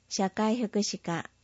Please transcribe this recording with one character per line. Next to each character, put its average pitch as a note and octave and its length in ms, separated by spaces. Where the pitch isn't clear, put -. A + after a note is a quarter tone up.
社 G3 220
会 A3 320
福 G#3 160
祉 G3+ 240
課、 E3+ 260